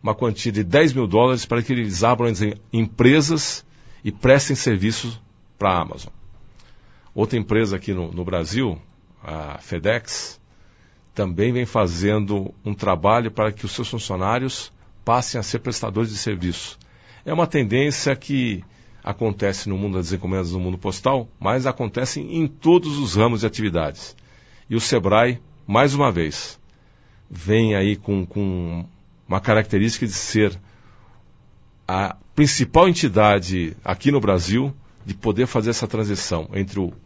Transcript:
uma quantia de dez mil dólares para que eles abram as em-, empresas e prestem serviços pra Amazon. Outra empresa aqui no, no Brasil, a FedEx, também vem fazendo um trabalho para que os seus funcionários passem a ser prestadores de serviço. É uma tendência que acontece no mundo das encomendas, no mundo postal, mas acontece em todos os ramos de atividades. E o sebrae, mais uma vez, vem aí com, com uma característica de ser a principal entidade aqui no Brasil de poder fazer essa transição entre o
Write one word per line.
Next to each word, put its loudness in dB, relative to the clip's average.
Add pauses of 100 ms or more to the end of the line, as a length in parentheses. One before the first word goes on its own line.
uma -2
quantia -2
de 0
dez 4
mil 0
dólares 4
para 0
que -4
eles 0
abram 4
as -2
em-, 0 (180)
empresas 4 (380)
e -4
prestem 4
serviços -2 (400)
pra 2
Amazon. -8 (1040)
Outra 0
empresa 0
aqui -4
no, -4
no -6
Brasil, -2 (460)
a -10
FedEx, -4 (760)
também 0
vem -2
fazendo 0 (120)
um -4
trabalho 0
para -2
que -12
os -8
seus -8
funcionários -4 (320)
passem 0
a -6
ser -6
prestadores -4
de -10
serviço. -6 (460)
É -6
uma 2
tendência 0
que -4 (400)
acontece -4
no -2
mundo -4
das -4
encomendas, -4
no -4
mundo -4
postal, -2 (100)
mas -2
acontece -4
em -2
todos 2
os -2
ramos 4
de 0
atividades. -4 (520)
E -2
o 2
sebrae, 2 (240)
mais 4
uma 2
vez, -4 (720)
vem 2
aí 2
com, -2
com -4 (480)
uma -2
característica 0
de -6
ser -2 (1300)
a -4 (200)
principal 4
entidade 2
aqui 0
no 2
Brasil 0 (320)
de -8
poder 0
fazer 0
essa -4
transição -4
entre -4
o -2 (120)